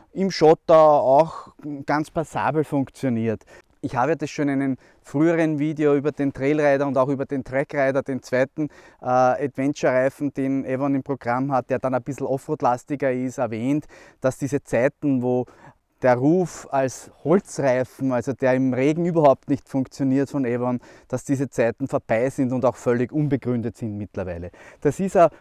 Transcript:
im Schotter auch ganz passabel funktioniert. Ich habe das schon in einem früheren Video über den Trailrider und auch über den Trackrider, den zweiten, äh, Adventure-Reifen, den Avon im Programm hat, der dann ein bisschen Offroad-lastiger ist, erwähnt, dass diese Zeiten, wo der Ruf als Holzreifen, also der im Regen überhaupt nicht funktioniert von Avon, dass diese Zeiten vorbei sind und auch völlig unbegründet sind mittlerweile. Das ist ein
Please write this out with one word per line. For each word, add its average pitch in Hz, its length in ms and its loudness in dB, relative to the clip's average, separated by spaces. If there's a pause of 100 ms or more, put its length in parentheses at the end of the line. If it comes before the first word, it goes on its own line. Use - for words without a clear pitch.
(140)
im 190 180 -2
Schotter 160 480 6
auch 147 720 4 (360)
ganz 147 240 -2
passabel 147 540 -2
funktioniert. 120 800 -2 (380)
Ich 127 140 -8
habe 143 220 0
das 147 140 -6
schon 143 180 -2
in 135 100 -2
einem 135 180 -2 (260)
früheren 160 560 0
Video 151 360 2
über 143 160 -2
den 139 220 -4
Trailrider 143 540 0
und 135 100 -2
auch 131 120 2
über 135 180 -4
den 135 160 -6
Trackrider, 135 580 -2
den 127 220 -8
zweiten, 135 460 -2 (300)
äh, - 60 -16
Adventure-Reifen, 131 1300 0
den 135 320 -2
Avon 135 300 -2
im 131 80 -4
Programm 131 480 -4
hat, 127 180 -2
der 127 80 0
dann 131 160 -2
ein 123 80 -2
bisschen 135 240 -8
Offroad-lastiger 135 840 -2
ist, 127 260 -6
erwähnt, 123 480 -2 (340)
dass 131 200 -2
diese 143 240 -4
Zeiten, 131 580 0
wo 123 240 0 (580)
der 127 120 4
Ruf 160 540 0
als 135 400 -4 (140)
Holzreifen, 135 880 0
also 123 200 -2
der 127 220 2
im 131 180 0
Regen 151 340 0
überhaupt 156 440 4
nicht 143 180 -4
funktioniert 135 640 -2
von 139 160 -4
Avon, 123 340 -2 (280)
dass - 160 -6
diese 135 260 -2
Zeiten 117 380 -2
vorbei 120 420 -2
sind 131 240 -2
und 127 120 -2
auch 127 100 0
völlig 120 360 -2
unbegründet 123 680 -2
sind 104 200 -8
mittlerweile. 90 540 -10 (280)
Das 139 200 -2
ist 190 180 -2
ein 170 120 8 (120)